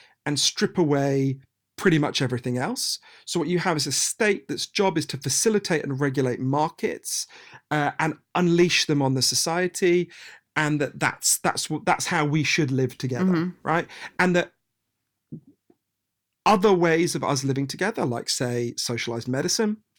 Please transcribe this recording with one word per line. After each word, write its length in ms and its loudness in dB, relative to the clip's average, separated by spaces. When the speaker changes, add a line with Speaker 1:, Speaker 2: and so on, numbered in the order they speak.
Speaker 1:
and 140 -2
strip 380 -2
away 600 2
pretty 220 4
much 240 0
everything 360 -2
else. 420 -4
So 140 -4
what 100 -2
you 100 2
have 160 0
is 120 -2
a 40 -4
state 560 0
that's 200 -6
job 300 0
is 100 0
to 100 -8
facilitate 680 0
and 160 -4
regulate 400 0
markets, 880 -2
uh, 280 0
and 140 0
unleash 500 4
them 160 2
on 140 2
the 60 0
society, 880 0
and 240 2
that 200 -4
that's, 400 0
that's 300 -2
what, 160 -4
that's 200 2
how 200 0
we 180 2
should 280 2
live 260 0
together, 360 -2
Speaker 2:
Mm-hmm. 160 0
Speaker 1:
right? 200 0
And 160 4
that 160 0
other 280 4
ways 420 2
of 80 -6
us 200 0
living 240 -2
together, 380 -4
like, 240 -4
say, 480 -4
socialized 500 -6
medicine, 500 -2